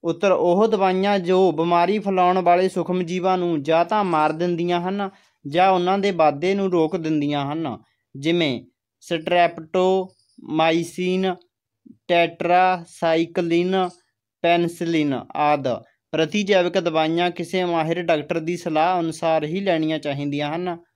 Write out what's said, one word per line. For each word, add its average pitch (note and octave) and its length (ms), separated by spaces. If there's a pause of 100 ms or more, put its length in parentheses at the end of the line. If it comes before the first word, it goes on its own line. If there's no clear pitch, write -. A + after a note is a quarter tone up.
ਉੱਤਰ, E3+ 280
ਉਹ F3 360
ਦਵਾਈਆਂ G3 500
ਜੋ F#3 340
ਬਿਮਾਰੀ E3+ 460
ਫੈਲਾਉਣ F#3 400
ਵਾਲੇ F3+ 300
ਸੂਖਮ F3+ 340
ਜੀਵਾਂ F3+ 360
ਨੂੰ E3+ 240
ਜਾਂ D#3+ 220
ਤਾਂ G#3 200
ਮਾਰ D#3 280
ਦਿੰਦੀਆਂ F3 480
ਹਨ F#3+ 300 (360)
ਜਾਂ F3 240
ਉਹਨਾਂ F#3 280
ਦੇ G3+ 120
ਵਾਧੇ D#3+ 440
ਨੂੰ G3 160
ਰੋਕ E3 260
ਦਿੰਦੀਆਂ D3 560
ਹਨ, D3+ 260 (380)
ਜਿਵੇਂ D3 480 (360)
ਸਟ੍ਰੈਪਟੋਮਾਈਸਿਨ, F3 2250 (760)
ਟੈਟਰਾਸਾਈਕਲਿਨ, E3+ 1800 (540)
ਪੈਨਿਸਿਲਿਨ E3 840 (120)
ਆਦਿ। C#3+ 400 (340)
ਪ੍ਰਤੀਜੈਵਿਕ F3+ 680
ਦਵਾਈਆਂ E3 520
ਕਿਸੇ F3+ 340
ਮਾਹਿਰ E3+ 380
ਡਾਕਟਰ E3 380
ਦੀ E3+ 160
ਸਲਾਹ E3+ 440
ਅਨੁਸਾਰ D#3+ 440
ਹੀ E3 160
ਲੈਣੀਆਂ D#3+ 380
ਚਾਹੀਦੀਆਂ C#3+ 580
ਹਨ F3 220 (180)